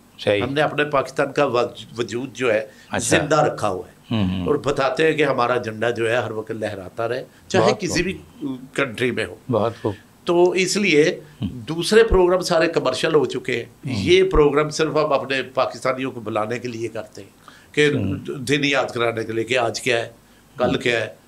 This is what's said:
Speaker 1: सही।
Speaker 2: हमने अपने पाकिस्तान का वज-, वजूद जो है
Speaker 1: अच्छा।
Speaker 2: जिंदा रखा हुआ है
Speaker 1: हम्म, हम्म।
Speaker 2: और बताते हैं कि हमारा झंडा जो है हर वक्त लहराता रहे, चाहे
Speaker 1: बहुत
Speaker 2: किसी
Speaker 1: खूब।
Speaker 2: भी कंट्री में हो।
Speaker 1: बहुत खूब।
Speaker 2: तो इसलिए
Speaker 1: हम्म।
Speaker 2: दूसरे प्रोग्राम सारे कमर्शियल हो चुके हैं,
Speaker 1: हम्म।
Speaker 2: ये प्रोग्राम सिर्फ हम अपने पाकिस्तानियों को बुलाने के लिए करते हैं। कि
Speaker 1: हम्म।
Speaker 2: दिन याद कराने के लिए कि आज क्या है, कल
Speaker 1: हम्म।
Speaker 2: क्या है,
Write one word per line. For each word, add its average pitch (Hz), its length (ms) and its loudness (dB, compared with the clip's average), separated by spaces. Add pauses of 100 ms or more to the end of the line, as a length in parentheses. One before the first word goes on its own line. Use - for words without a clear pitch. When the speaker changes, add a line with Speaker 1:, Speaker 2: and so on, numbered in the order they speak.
(200)
Speaker 1:
सही। 104 200 2
Speaker 2:
हमने 135 220 0
अपने 143 220 -2
पाकिस्तान 139 480 -2
का 143 140 2
वज-, 120 540 -4
वजूद 120 360 -6
जो 123 160 0
है 107 200 -2 (200)
Speaker 1:
अच्छा। 104 260 0
Speaker 2:
जिंदा 151 240 2
रखा 110 260 0
हुआ 92 180 -4
है - 80 -20 (160)
Speaker 1:
हम्म, 98 260 0
हम्म। 95 140 -4
Speaker 2:
और 143 80 2
बताते 135 460 0
हैं 156 140 2
कि 151 60 2
हमारा 123 340 2
झंडा 110 340 -2
जो 113 160 -2
है 120 160 0
हर 110 100 -6
वक्त 107 180 -8
लहराता 104 540 -6
रहे, 120 180 -4 (260)
चाहे 208 160 4
Speaker 1:
बहुत - 140 4
Speaker 2:
किसी 175 240 -2
Speaker 1:
खूब। - 20 -2
Speaker 2:
भी - 80 -4 (600)
कंट्री 123 360 -2
में 107 140 -4
हो। 90 120 -14 (140)
Speaker 1:
बहुत 107 320 0
खूब। 104 120 -2 (320)
Speaker 2:
तो 175 280 4
इसलिए 185 680 2 (200)
Speaker 1:
हम्म। 98 100 -4
Speaker 2:
दूसरे 165 520 2
प्रोग्राम 180 380 4
सारे 170 260 2
कमर्शियल 160 460 0
हो 143 120 4
चुके 123 280 -6
हैं, 117 180 -6 (140)
Speaker 1:
हम्म। 120 100 -4
Speaker 2:
ये 165 280 4
प्रोग्राम 151 460 4
सिर्फ 151 220 -2
हम 147 120 2
अपने 131 380 0
पाकिस्तानियों 127 680 -2
को 120 100 -12
बुलाने 110 380 -4
के 120 80 -10
लिए 113 200 -8
करते 107 340 -12
हैं। 98 80 -20 (460)
कि 147 100 6
Speaker 1:
हम्म। 143 540 -2
Speaker 2:
दिन 143 260 0
याद 135 260 0
कराने 117 320 -2
के 110 100 -8
लिए 113 100 -2
कि 131 120 -2
आज 117 240 -2
क्या 120 180 0
है, 113 180 -6 (440)
कल 120 60 2
Speaker 1:
हम्म। 135 120 0
Speaker 2:
क्या 120 220 0
है, 110 80 -4 (200)